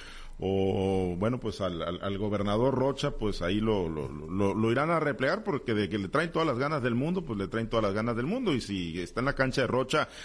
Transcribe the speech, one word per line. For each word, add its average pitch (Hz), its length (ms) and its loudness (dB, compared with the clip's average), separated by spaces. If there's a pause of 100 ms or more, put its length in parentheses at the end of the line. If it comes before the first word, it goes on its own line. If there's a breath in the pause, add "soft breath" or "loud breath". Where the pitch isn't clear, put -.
(400 loud breath)
o, 95 800 2
bueno, 117 220 0
pues 107 220 -6
al, 87 200 -2
al, 85 220 -4
al 98 160 -2
gobernador 104 560 2
Rocha, 139 360 0
pues 104 300 -2
ahí 92 180 0
lo, 107 300 2
lo, 76 180 -4
lo, 82 460 0
lo 110 180 2
irán 143 200 2
a 165 80 2
replegar, 147 440 0
porque 147 300 -2
de 104 160 2
que 104 80 0
le 95 120 -2
traen 165 220 0
todas 165 160 2
las 120 120 2
ganas 143 240 0
del 123 100 2
mundo, 160 320 0
pues 110 140 -2
le 98 80 0
traen 113 220 -2
todas 113 140 2
las 98 120 2
ganas 113 200 0
del 120 120 -2
mundo, 220 260 0
y 117 80 0
si 90 380 -4
está 90 220 -4
en 123 40 0
la 139 80 2
cancha 131 280 2
de 117 60 2
Rocha 131 420 0 (160 loud breath)